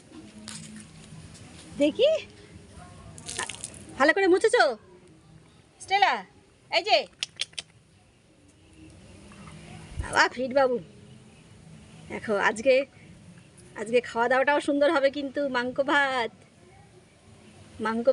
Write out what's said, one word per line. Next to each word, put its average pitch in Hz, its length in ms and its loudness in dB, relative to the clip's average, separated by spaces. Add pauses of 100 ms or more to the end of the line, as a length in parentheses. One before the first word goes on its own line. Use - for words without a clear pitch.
(1800)
দেখি, 403 280 4 (1900)
ভালো 294 180 6
করে 392 180 2
মুছেছো 415 300 4 (1200)
স্টেলা? 381 300 2 (640)
এই 349 120 2
যে 370 80 6 (3000)
বাবা, - 200 2 (120)
ফিট 247 240 -4
বাবু। 254 180 2 (1300)
দেখো, 214 240 -4 (140)
আজকে, 226 260 2 (1040)
আজকে 233 180 0 (100)
খাওয়া 233 220 0
দাওয়াটাও 269 360 2
সুন্দর 285 280 2
হবে 277 220 2
কিন্তু। 277 240 -6 (140)
মাংস 247 220 -2 (140)
ভাত, 262 400 0 (1500)
মাংস 226 280 -2